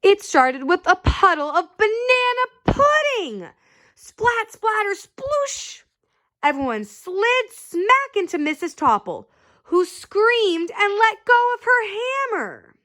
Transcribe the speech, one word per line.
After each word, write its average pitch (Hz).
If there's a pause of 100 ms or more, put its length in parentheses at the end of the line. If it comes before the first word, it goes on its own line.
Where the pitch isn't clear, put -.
It 403
started 262
with 339
a 370
puddle 349
of 320 (100)
banana 494 (200)
pudding. 523 (460)
Splat, 440
splatter, 427
sploosh. 554 (600)
Everyone 269
slid 415
smack 508
into 359
Missus 302
Topple, 185 (360)
who 359
screamed 392
and 403
let 427
go 480
of 466
her 466 (460)
hammer. 180 (100)